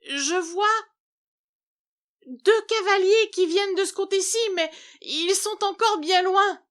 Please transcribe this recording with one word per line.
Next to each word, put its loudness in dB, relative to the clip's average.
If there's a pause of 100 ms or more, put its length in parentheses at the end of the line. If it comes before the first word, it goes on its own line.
Je -4
vois 0 (1400)
deux 2
cavaliers 2
qui 0
viennent 0
de 0
ce -6
côté-ci, -2 (180)
mais -2 (300)
ils -2
sont -4
encore 0
bien 2
loin. 0